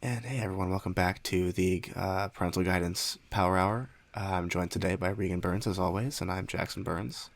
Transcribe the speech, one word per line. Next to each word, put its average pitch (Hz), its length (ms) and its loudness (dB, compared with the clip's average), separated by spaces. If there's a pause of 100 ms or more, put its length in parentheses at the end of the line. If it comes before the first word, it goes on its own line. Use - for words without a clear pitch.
And 120 240 -4
hey, 127 140 -4
everyone, 95 300 0
welcome 92 240 0
back 92 300 2
to 90 280 2
the, 90 320 2 (120)
uh, 95 340 0
Parental 90 340 0
Guidance 90 540 0 (120)
Power 92 280 4
Hour. 107 320 2 (260)
Uh, 98 180 -4
I'm 87 160 0
joined 87 220 0
today 95 240 0
by 92 140 0
Regan 95 300 0
Burns, 90 260 0
as 98 140 0
always, 95 420 0
and 92 100 -2
I'm 92 140 -2
Jackson - 380 -4
Burns. 90 520 -6